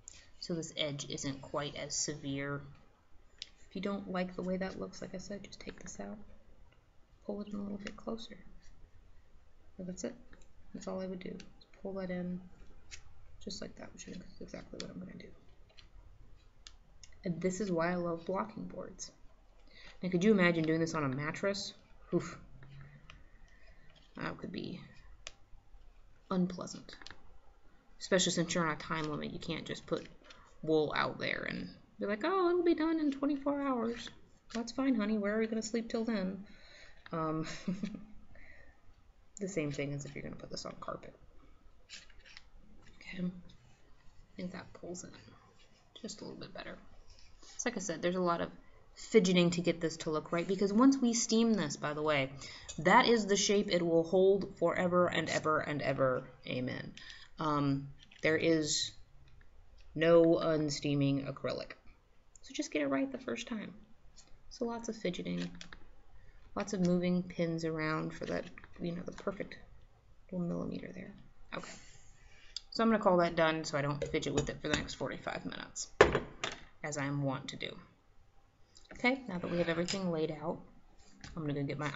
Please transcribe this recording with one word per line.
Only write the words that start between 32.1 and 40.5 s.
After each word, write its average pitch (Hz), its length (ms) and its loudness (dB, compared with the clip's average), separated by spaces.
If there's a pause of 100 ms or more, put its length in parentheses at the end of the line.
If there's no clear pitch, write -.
"Oh, 359 260 4
it'll 349 120 4
be 339 120 6
done 320 260 2
in 294 100 2
twenty-four 285 500 0
hours." 233 500 -2 (440)
That's 233 160 -4
fine, 269 240 4
honey. 214 240 2
Where 202 160 2
are 220 60 2
we 220 60 2
gonna 220 160 0
sleep 226 260 -2
till 226 160 0
then? 196 400 -2 (680)
Um, 160 340 0 (200)
<laughs> - 1700 -10
the 196 80 -2
same 151 240 -2
thing 143 220 -4
as 139 100 -6
if 143 100 -10
you're 143 80 -10
gonna - 140 -8
put - 140 -14